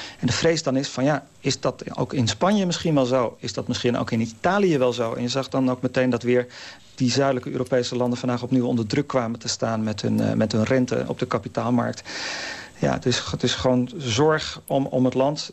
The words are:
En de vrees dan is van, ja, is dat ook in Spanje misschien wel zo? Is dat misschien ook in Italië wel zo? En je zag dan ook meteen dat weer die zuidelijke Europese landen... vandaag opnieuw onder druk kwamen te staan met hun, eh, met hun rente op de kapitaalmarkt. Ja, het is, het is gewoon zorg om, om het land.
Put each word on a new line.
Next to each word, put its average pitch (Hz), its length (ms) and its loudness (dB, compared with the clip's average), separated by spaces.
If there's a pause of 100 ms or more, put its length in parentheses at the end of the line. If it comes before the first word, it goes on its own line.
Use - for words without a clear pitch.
(200)
En - 60 -2
de 120 60 2
vrees 165 300 2
dan 131 140 0
is 139 120 -2
van, 127 160 -2
ja, 147 220 0 (140)
is - 200 -4
dat - 360 -4
ook - 160 -4
in 123 160 2
Spanje 196 380 2
misschien 165 280 0
wel 135 100 6
zo? 123 360 2
Is 120 120 -8
dat - 160 -6
misschien 120 300 0
ook - 120 -4
in 117 100 0
Italië 175 580 2
wel 123 140 4
zo? 113 200 -2
En 127 100 -4
je 120 60 -2
zag 131 200 -2
dan 131 220 0
ook 123 120 -4
meteen 127 280 2
dat 117 120 0
weer 123 240 2 (480)
die 127 160 2
zuidelijke 135 400 0
Europese 123 460 -2
landen... 120 220 0
vandaag 123 240 -2
opnieuw 123 240 2
onder 120 200 0
druk 143 200 0
kwamen 117 320 -2
te 117 100 -10
staan 113 340 -2
met 107 200 -4
hun, 107 180 0
eh, 110 120 2
met 110 200 0
hun 110 120 2
rente 127 420 2
op 123 120 -6
de 123 80 -2
kapitaalmarkt. 117 760 -2 (760)
Ja, 69 140 0
het - 140 -2
is, 123 240 0
het - 120 -4
is 123 120 0
gewoon 123 420 2
zorg 147 720 0
om, 139 200 0
om 127 180 2
het 127 100 2
land. 135 380 0